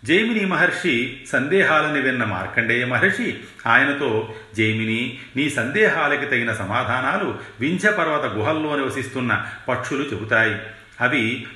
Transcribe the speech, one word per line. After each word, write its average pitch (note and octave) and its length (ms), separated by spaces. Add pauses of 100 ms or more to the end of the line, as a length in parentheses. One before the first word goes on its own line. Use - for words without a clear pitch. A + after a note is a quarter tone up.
జైమిని G#3+ 400
మహర్షి E3 840
సందేహాలని D3+ 680
విన్న B2+ 220
మార్కండేయ A2 600
మహర్షి E3 540 (280)
ఆయనతో, B2 680 (240)
"జైమిని, A2 600 (180)
నీ C#3+ 140
సందేహాలకి C#3+ 760
తగిన A#2 280
సమాధానాలు B2 840 (240)
వింధ్య E3+ 320
పర్వత D#3+ 340
గుహల్లో D3 500
నివసిస్తున్న B2 680 (240)
పక్షులు C3+ 340
చెబుతాయి. A2 520 (460)
అవి B2 540